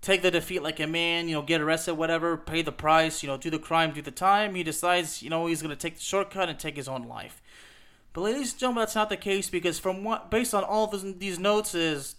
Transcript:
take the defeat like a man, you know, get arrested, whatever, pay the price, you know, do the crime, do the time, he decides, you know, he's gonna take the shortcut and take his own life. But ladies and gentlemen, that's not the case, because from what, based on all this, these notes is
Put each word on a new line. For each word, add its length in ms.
take 160
the 100
defeat 320
like 180
a 60
man, 420
you 60
know, 60
get 220
arrested, 320
whatever, 420
pay 240
the 100
price, 520
you 40
know, 120
do 100
the 100
crime, 340
do 100
the 80
time, 440
he 80
decides, 600
you 80
know, 160
he's 160
gonna 120
take 200
the 80
shortcut 480
and 80
take 180
his 120
own 160
life. 360
But 80
ladies 320
and 80
gentlemen, 220
that's 120
not 140
the 80
case, 320
because 300
from 260
what, 260
based 240
on 80
all 240
this, 160
these 220
notes 360
is 440